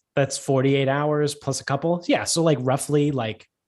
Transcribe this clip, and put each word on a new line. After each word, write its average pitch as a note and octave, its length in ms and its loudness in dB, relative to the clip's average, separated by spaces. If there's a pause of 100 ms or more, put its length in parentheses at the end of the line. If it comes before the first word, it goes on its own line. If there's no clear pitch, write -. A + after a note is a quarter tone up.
(140)
that's C#3 220 0
forty-eight C3+ 520 2
hours D3 460 0
plus - 280 -6
a - 20 -18
couple. E3+ 420 -2
Yeah. A2+ 180 0
So, E3 180 0
like, D#3 180 4
roughly, C#3+ 500 0
like, A2+ 360 -6 (220)